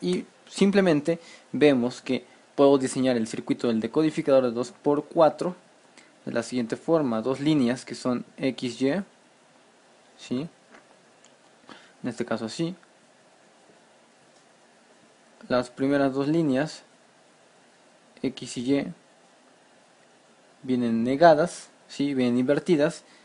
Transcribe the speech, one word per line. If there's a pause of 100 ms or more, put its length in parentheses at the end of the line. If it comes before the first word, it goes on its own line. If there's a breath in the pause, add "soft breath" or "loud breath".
y (240)
simplemente (320 loud breath)
vemos
que (320 soft breath)
puedo
diseñar
el
circuito
del
decodificador
de
dos (100)
por
cuatro (720 soft breath)
de
la
siguiente
forma.
Dos
líneas
que
son (120)
X,
Y, (1160)
¿sí? (1500 loud breath)
En
este
caso
así. (2750)
Las
primeras
dos
líneas, (1400)
X
y
Y, (1700)
vienen
negadas, (180)
¿sí?
Vienen
invertidas. (200 soft breath)